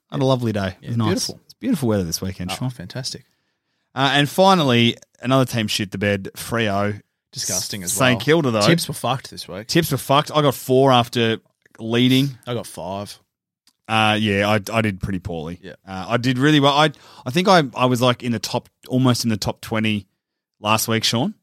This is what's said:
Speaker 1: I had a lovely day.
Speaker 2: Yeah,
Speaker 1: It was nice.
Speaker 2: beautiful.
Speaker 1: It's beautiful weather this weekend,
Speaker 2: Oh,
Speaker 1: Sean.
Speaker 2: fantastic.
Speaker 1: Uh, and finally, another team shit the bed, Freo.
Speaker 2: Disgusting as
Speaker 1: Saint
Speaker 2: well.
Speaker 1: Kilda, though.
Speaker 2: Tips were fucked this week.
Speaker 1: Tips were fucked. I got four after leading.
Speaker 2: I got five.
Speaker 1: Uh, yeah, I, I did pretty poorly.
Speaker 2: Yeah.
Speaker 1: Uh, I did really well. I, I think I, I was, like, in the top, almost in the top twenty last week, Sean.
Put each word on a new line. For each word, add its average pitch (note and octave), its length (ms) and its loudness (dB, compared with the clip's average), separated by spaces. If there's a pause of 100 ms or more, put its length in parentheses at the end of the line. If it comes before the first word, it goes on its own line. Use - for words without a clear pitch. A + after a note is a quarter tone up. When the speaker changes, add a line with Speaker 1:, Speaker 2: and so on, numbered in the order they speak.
(100)
Speaker 1:
I - 60 -8
had C#3 60 -2
a C3 40 2
lovely B2 260 0
day. G2 280 -4
Speaker 2:
Yeah, - 60 -18
Speaker 1:
It - 20 -10
was A#2 80 -4
nice. A2+ 120 0
Speaker 2:
beautiful. - 360 -4
Speaker 1:
It's - 100 -20
beautiful E3 340 -2
weather G#2 160 0
this E2 160 -6
weekend, F#2 300 -8
Speaker 2:
Oh, - 60 -6
Speaker 1:
Sean. B2+ 140 -6
Speaker 2:
fantastic. - 540 -12 (680)
Speaker 1:
Uh, C3+ 200 0
and C#3+ 140 2
finally, C#3 680 4 (260)
another C3 220 2
team A2+ 240 -2
shit G#2 240 -4
the G2+ 60 -10
bed, G2+ 380 -2
Freo. G#2 640 -2 (320)
Speaker 2:
Disgusting - 500 -8
as F2+ 100 -6
Speaker 1:
Saint B2+ 260 2
Speaker 2:
well. B2 60 -8
Speaker 1:
Kilda, D3 280 2
though. A2 140 0
Speaker 2:
Tips E3+ 220 2
were - 60 -10
fucked B2 360 -6
this - 180 -16
week. G2 200 -12
Speaker 1:
Tips E3 220 0
were C3+ 80 -2
fucked. C#3 340 2
I D3+ 100 2
got C#3 120 2
four C3 380 2
after A#2 460 2 (400)
leading. B2+ 520 2 (160)
Speaker 2:
I B2 80 -8
got G#2 120 -8
five. F#2+ 520 -12 (680)
Speaker 1:
Uh, G#2+ 320 4
yeah, G2+ 280 2
I, G#2+ 120 2 (120)
I A2+ 100 2
did G2+ 180 -2
pretty G2 180 -6
poorly. E2+ 440 -10
Speaker 2:
Yeah. F2+ 120 -18 (120)
Speaker 1:
Uh, F#2 240 -10
I A#2 60 2
did B2 220 0
really D3 220 4
well. C#3+ 140 4
I, D3+ 160 4 (360)
I C3 40 -6
think F3+ 180 0
I, F3+ 140 6 (140)
I B2 100 2
was, B2 140 2
like, B2 220 2
in A#2+ 100 -4
the A2+ 60 -4
top, - 300 -6 (200)
almost C3 360 2
in A#2 60 0
the A2 60 0
top A2+ 240 -6
twenty A2 460 -4 (540)
last G#2+ 280 0
week, A2+ 160 0
Sean. C#3 380 -2